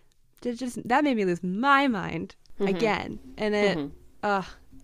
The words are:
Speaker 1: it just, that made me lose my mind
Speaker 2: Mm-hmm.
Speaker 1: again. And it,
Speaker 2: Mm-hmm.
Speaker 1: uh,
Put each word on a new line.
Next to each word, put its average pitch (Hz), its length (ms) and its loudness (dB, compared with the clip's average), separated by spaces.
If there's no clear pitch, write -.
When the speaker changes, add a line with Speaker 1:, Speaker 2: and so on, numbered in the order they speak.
Speaker 1:
it 240 100 -4
just, 240 340 -8
that 277 160 4
made 269 120 2
me 202 80 2
lose 175 200 0
my 269 440 4
mind 180 460 -4
Speaker 2:
Mm-hmm. 196 180 2
Speaker 1:
again. 202 420 0
And 208 160 0
it, 202 240 4
Speaker 2:
Mm-hmm. 143 100 -4
Speaker 1:
uh, 202 180 2